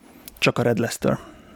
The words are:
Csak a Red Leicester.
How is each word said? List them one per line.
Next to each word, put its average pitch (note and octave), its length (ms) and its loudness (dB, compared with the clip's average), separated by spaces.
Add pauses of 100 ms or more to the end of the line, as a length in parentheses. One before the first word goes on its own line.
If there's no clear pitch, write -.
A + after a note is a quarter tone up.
(380)
Csak - 200 2
a - 40 2
Red A#2+ 160 2
Leicester. - 400 -2 (380)